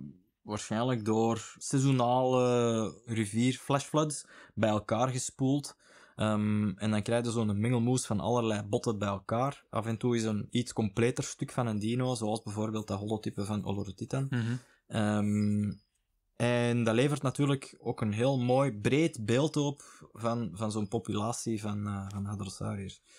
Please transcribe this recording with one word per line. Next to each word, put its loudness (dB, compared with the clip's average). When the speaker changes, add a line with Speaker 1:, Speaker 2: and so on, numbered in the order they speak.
Speaker 1:
waarschijnlijk -2
door 0
seizoenale 2
rivier 2
flashfloods -2
bij 2
elkaar 2
gespoeld. -2
Ehm, 2
en -2
dan 0
krijg 0
je -2
zo'n 0
mengelmoes 2
van 0
allerlei 0
botten -2
bij -2
elkaar. -2
Af -4
en -2
toe 2
is 0
een -2
iets -2
completer 0
stuk -8
van -2
een -2
dino, 0
zoals -2
bijvoorbeeld -4
dat -2
holotype -4
van -2
Olorotitan. -4
Speaker 2:
Mhm. 0
Speaker 1:
Ehm, 0
en 2
dat 4
levert 2
natuurlijk 0
ook -4
een 0
heel 2
mooi, 4
breed 0
beeld 2
op 0
van, -2
van -4
zo'n -2
populatie -2
van, -4
eh, -6
van -6
hadrosauriërs. -8